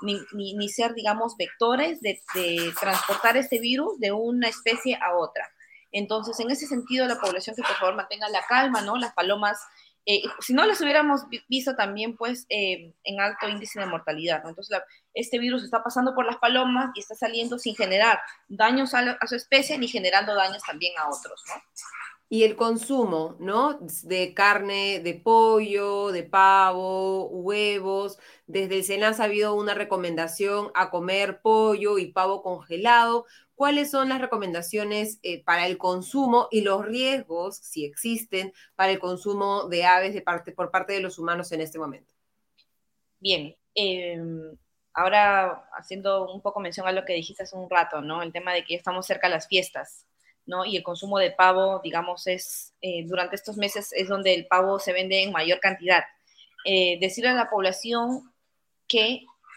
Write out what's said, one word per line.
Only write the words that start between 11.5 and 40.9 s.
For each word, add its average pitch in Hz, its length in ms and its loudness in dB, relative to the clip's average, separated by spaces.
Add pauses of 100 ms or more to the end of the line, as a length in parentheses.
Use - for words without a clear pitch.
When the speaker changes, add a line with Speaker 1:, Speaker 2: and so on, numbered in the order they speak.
Speaker 1:
también, 214 400 -2
pues, 240 320 -6
eh, 180 460 -2 (100)
en 196 160 -6
alto 208 280 -2
índice 208 300 -8
de 196 80 -4
mortalidad, 160 560 -4
¿no? 160 60 -12
Entonces, 185 240 -12
la, 190 120 -2 (300)
este 233 240 -4
virus 247 240 -2
está - 220 -2
pasando 254 320 0
por 247 100 2
las 240 120 -4
palomas 254 580 2
y 208 40 -10
está - 140 -14
saliendo 233 460 -4
sin 220 160 -6
generar 208 420 4 (300)
daños 247 460 2
a 247 80 4
la, 247 180 -2
a 233 80 -4
su 240 80 -4
especie 277 420 2
ni 240 80 -2
generando 208 480 2
daños 196 300 0
también 175 340 -6
a 156 100 -2
otros, - 380 -10
¿no? - 80 -12 (800)
Speaker 2:
Y 220 100 6
el 220 120 4
consumo, 226 840 0
¿no? 240 380 0 (260)
De 180 280 -2
carne, 196 680 2
de 170 120 -4
pollo, 202 1000 4
de 175 100 -4
pavo, 190 1040 4
huevos. 196 920 -2 (280)
Desde 190 320 -2
el 190 60 -2
senas 214 360 0
ha 220 40 2
habido 208 300 2
una 208 200 0
recomendación 196 1000 -2
a 180 140 2
comer 190 540 -2
pollo 214 560 4
y 185 80 -2
pavo 190 360 0
congelado. 233 840 2 (280)
¿Cuáles 294 360 2
son 269 180 0
las 262 140 0
recomendaciones, 208 1000 -4
eh, 170 220 -8
para 175 220 2
el 180 100 -2
consumo 233 720 2
y 214 120 2
los 196 240 2
riesgos, 226 720 -2
si - 260 -8
existen, 190 720 -6 (220)
para 190 160 4
el 185 60 -2
consumo 196 720 -2
de 175 160 0
aves 185 300 6
de 190 80 -6
parte, 170 300 -4
por 175 180 -4
parte 185 240 -2